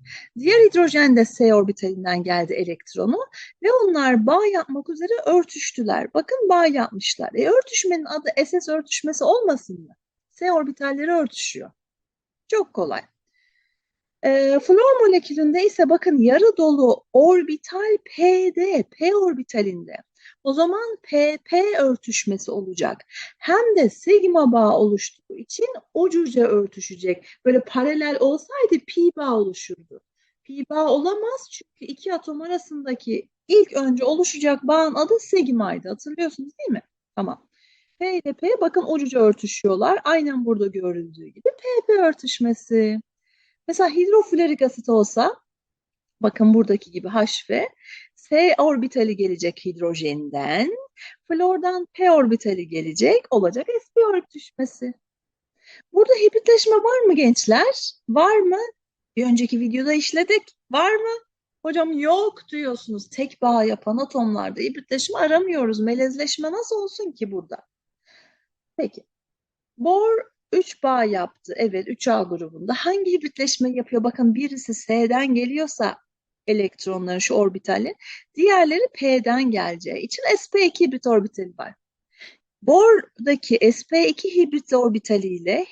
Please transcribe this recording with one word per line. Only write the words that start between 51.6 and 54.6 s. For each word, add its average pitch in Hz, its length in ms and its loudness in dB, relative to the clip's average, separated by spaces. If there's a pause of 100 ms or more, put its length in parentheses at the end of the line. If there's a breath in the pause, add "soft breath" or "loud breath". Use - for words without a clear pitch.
P 359 180 2
orbitali 220 560 2
gelecek, 160 640 0
olacak 208 380 0
S 480 280 -6
P 466 60 6
örtüşmesi. 302 920 -4 (1000 soft breath)